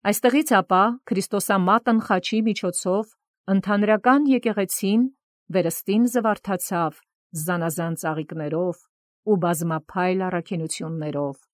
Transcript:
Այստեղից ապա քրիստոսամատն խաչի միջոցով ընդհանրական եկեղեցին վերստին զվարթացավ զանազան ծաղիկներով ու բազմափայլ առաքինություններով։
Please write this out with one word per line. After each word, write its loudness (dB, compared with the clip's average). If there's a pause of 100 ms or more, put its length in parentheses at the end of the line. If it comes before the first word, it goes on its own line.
Այստեղից 2
ապա 4 (180)
քրիստոսամատն 0
խաչի -2
միջոցով -2 (360)
ընդհանրական 4
եկեղեցին 0 (460)
վերստին 0
զվարթացավ -2 (340)
զանազան -4
ծաղիկներով -4 (440)
ու 4
բազմափայլ -2
առաքինություններով։ -6 (140)